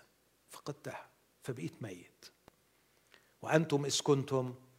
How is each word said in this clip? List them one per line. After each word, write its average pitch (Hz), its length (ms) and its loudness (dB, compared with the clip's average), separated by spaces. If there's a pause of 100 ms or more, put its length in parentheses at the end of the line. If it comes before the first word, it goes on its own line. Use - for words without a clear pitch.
(520)
فقدتها - 580 -12 (340)
فبقيت 143 400 -8
ميت. 90 420 -12 (1160)
"وأنتم 151 420 4
إذ 139 160 0
كنتم 131 540 2 (240)